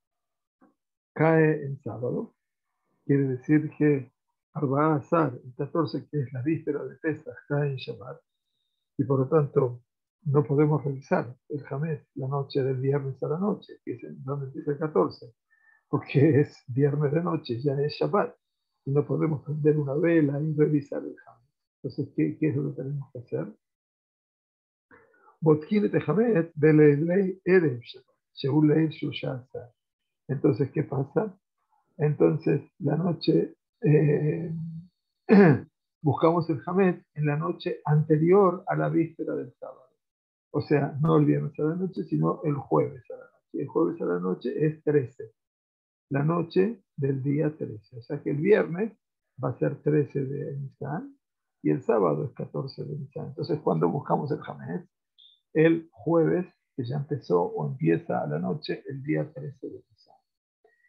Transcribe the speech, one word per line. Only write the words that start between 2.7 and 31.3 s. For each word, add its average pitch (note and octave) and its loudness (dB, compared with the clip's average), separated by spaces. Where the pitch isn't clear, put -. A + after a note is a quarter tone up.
quiere C#3 2
decir D3 0
que C#3+ 2
Arba'a D3 2
Asar, C#3+ 0
el B2+ -20
catorce, D3+ -4
que D3 -2
es A#2+ -8
la B2 -6
víspera D#3 -2
de C3 -12
Pesach, - -8
cae C#3+ -2
en C3+ -8
Shabbat, - -14
y B2+ 0
por C3 2
lo C3 0
tanto C#3+ 0
no C#3+ 4
podemos D3 2
revisar C#3 -4
el D3 -8
Hametz D3 -6
la C3+ -6
noche C#3 -2
del C3 -2
viernes C3+ -2
a C#3 -4
la D3+ -2
noche, - -4
que - -8
es - -12
en D3 -16
donde C#3 -6
empieza D3+ -6
el C#3 -4
catorce, D#3 -2
porque D3 4
es - -4
viernes C#3 0
de E3 0
noche, D3+ -4
ya C#3 -2
es D3 -2
Shabbat, - 0
y C3+ -4
no C#3+ 2
podemos D3+ -2
prender D3+ 2
una C#3 -2
vela D3+ 2
y D#3 -2
revisar D3+ 0
el - -12
Hametz. - -20
Entonces, C3 -8
¿qué, D3+ -2
qué D#3 0
es B2 -2
lo D3 -4
que C3+ -10
tenemos C#3 -8
que B2 -14
hacer? D#3+ -8
Botkin D#3+ 2
et F#3 -2
Hametz E3 0
beleilei D#3 4
erev E3 4
Shabbat, - -20
según D3+ 2
Leil D#3 4
Shloshasa. C3+ -10
Entonces, C#3 0
¿qué D#3 -2
pasa? C#3 -4